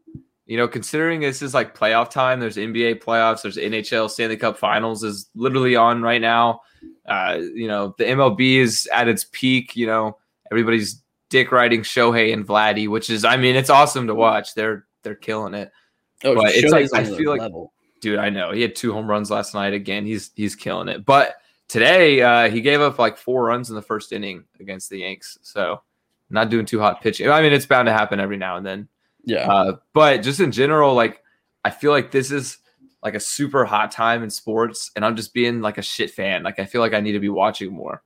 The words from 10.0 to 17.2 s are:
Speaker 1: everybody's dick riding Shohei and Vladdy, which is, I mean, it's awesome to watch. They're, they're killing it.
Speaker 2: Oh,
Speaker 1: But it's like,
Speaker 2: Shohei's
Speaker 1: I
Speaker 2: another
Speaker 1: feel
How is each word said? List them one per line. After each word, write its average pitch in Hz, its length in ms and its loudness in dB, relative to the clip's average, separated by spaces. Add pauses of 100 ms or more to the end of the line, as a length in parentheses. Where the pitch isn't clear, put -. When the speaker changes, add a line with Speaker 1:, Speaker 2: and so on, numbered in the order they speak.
Speaker 1:
everybody's 113 500 0 (280)
dick 127 220 2
riding 120 300 4
Shohei 117 520 2
and 104 140 -6
Vladdy, 107 400 0
which 110 220 -4
is, 110 160 -2
I 117 120 6
mean, 127 200 4
it's 135 120 0
awesome 139 380 4
to 107 80 -2
watch. 110 400 2
They're, 110 300 -4 (180)
they're 107 120 -10
killing 107 380 -8
it. 101 180 -10 (520)
Speaker 2:
Oh, 131 120 4
Speaker 1:
But 107 200 4
it's 151 160 6
like, 143 140 6
Speaker 2:
Shohei's 135 80 -4
Speaker 1:
I - 80 2
Speaker 2:
another 104 160 -6
Speaker 1:
feel 147 140 0